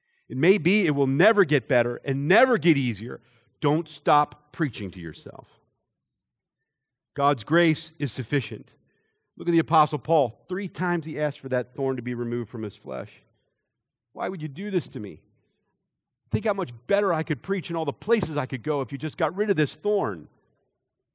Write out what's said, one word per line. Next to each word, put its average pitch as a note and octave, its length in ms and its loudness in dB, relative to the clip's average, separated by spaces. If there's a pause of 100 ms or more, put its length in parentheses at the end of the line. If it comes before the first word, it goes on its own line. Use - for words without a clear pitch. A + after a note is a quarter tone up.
(280)
It - 80 -10
may E3+ 220 4
be F#3 280 4
it D3+ 100 2
will C#3 120 2
never F#3 380 4
get C#3 240 0
better A#2+ 340 2
and C#3 240 -2
never A#3 300 6
get D#3 180 4
easier. A#2+ 460 -4 (400)
Don't D3+ 260 0
stop - 640 0
preaching A2+ 400 -6
to F#2 80 -14
yourself. - 480 -14 (1700)
God's C#3+ 320 0
grace E3 520 2
is C#3+ 140 -4
sufficient. - 600 -6 (640)
Look E3 120 -10
at F3 40 0
the E3+ 80 4
Apostle D3+ 380 2
Paul. C#3 500 0
Three F#3+ 200 -6
times F3 400 -4
he D3 120 -8
asked D3+ 200 -4
for C3+ 100 -14
that B2 260 -2
thorn C3+ 200 -2
to A#2+ 80 -6
be B2 100 -4
removed A#2+ 380 -4
from A2+ 100 -10
his G#2+ 140 -8
flesh. - 360 -10 (1000)
"Why F#3+ 180 -6
would F3 140 -8
you D3+ 40 -4
do E3 220 -10
this F#3+ 200 -2
to C3 100 -10
me? F#2 220 -10 (1080)
Think A3 160 -2
how G#3+ 80 2
much F#3+ 180 -4 (140)
better G3+ 260 2
I D#3+ 120 0
could - 180 -4
preach G3 280 -4
and E3+ 80 -4
all D#3+ 80 -2
the C#3 80 0
places F3+ 440 -2
I C3+ 80 0
could B2 160 -8
go D3 200 -2
if B2+ 100 -8
you C#3 80 -6
just D3 180 -8
got E3+ 180 0
rid G#3+ 140 0
of F#3+ 60 0
this D3 200 0
thorn." C#3 520 -2 (880)